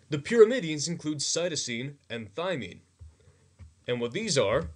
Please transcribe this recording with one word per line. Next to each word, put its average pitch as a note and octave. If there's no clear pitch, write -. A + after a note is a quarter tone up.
The D3+
pyrimidines E3
include D3+
cytosine C#3+
and A2+
thymine. D#3
And B2
what A#2
these F#3
are, B2+